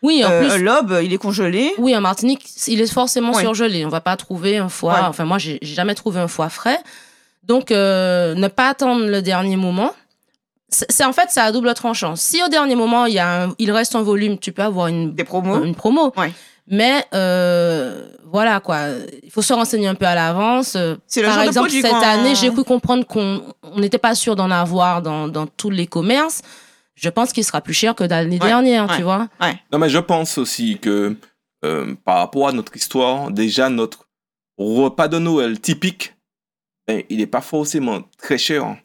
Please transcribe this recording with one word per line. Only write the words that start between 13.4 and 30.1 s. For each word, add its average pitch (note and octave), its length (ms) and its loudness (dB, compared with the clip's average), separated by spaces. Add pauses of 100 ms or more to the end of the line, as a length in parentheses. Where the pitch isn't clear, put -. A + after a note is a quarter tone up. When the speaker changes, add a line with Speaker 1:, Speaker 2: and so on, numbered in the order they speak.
Speaker 1:
un, F3+ 140 -4
il G#3 140 0
reste A3+ 240 0
un A3 60 0
volume, G#3 360 0
tu F#3+ 140 -10
peux G3 100 -4
avoir F#3 240 -2
une, E3 280 -2
Speaker 2:
Des E3 100 -4
promos. F#3 400 -2
Speaker 1:
une E3+ 100 -2
promo. C#4 420 2
Speaker 2:
Ouais. F3 160 -2 (360)
Speaker 1:
Mais, A#3+ 360 2 (100)
euh, F3 920 0 (260)
voilà, G#3 280 2
quoi. D#3 220 -4 (420)
Il - 80 -20
faut G#3+ 100 -2
se G#3+ 100 0
renseigner A3+ 360 0
un F#3+ 80 -2
peu F#3+ 100 0
à F3 80 4
l'avance. G3 640 0
Euh, E3 180 -2 (140)
Speaker 2:
C'est - 120 -2
le G#3 60 2
Speaker 1:
par G#3+ 80 4
Speaker 2:
genre G#3 80 4
de G#3+ 60 4
Speaker 1:
exemple, B3 200 2
Speaker 2:
produit C4+ 140 0
Speaker 1:
cette A#3+ 80 4
Speaker 2:
qu'on A#3 100 2
Speaker 1:
année, A3+ 360 4
j'ai B3 140 2
cru A#3+ 120 0
comprendre B3 440 0
qu'on, G3 360 -2 (220)
on E3+ 160 -6
n'était G3+ 180 0
pas A#3 160 2
sûr A3+ 220 -2
d'en F#3 160 0
avoir F3 500 2
dans, D#3 240 -4
dans D#3 220 -6
tous - 220 -6
les F3 180 -2
commerces. C4 540 0 (520)
Je - 140 -6
pense A#3 240 -2
qu'il A3 120 -2
sera - 160 -2
plus - 140 -10
cher A3+ 220 0
que G3 80 -2
l'année E3+ 360 0
Speaker 2:
Ouais, F3 60 2
Speaker 1:
dernière, A#3 420 4
Speaker 2:
ouais, F3 80 0
Speaker 1:
tu F3+ 60 -2
vois. F#3+ 240 0 (140)
Speaker 2:
ouais. F3 160 0 (160)
Speaker 3:
Non, D3 80 2
mais D#3+ 80 4
je C#3+ 100 4
pense E3 400 0